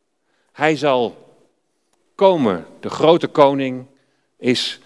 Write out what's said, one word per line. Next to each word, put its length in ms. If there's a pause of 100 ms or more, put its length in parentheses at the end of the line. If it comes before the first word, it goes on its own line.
(520)
Hij 240
zal 440 (920)
komen. 520 (140)
De 100
grote 360
koning 600 (500)
is 480